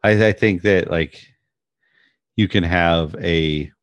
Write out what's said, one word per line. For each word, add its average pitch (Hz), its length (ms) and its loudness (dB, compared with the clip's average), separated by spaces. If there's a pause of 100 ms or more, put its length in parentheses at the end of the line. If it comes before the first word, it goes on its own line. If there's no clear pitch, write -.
I, 107 260 2
I 104 40 0
think 95 300 -2
that, 98 260 0
like, 80 320 -6 (1160)
you 107 100 2
can 95 160 2
have 85 540 0
a 78 560 -2 (100)